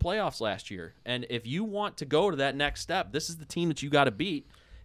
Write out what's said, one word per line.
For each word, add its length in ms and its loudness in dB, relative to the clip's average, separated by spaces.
playoffs 360 0
last 300 -2
year. 240 -10
And 240 -2
if 160 -4
you 180 -2
want 340 -4
to 60 -6
go 260 4
to 80 0
that 180 2
next 260 0
step, 300 -2
this 180 -2
is 80 -10
the 80 -16
team 220 0
that 140 -2
you 60 -4
gotta 220 6
beat. 360 -2